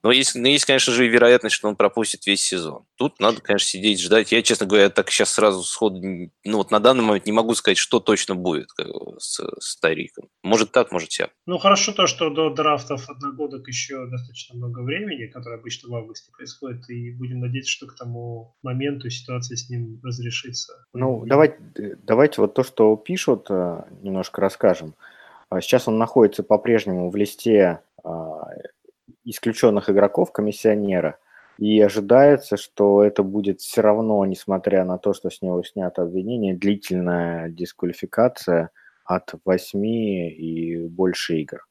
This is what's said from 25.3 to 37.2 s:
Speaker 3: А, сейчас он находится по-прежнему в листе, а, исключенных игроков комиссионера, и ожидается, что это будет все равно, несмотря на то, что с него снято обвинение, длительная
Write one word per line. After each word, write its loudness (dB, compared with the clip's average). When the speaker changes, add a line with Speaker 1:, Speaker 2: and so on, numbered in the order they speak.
Speaker 3:
А, -2
сейчас 0
он 0
находится 4
по-прежнему 0
в -8
листе, 2
а, -10
исключенных 0
игроков 4
комиссионера, 0
и 4
ожидается, 6
что 4
это 2
будет -4
все -2
равно, 2
несмотря 0
на -4
то, -2
что -8
с -16
него -2
снято -6
обвинение, -4
длительная -2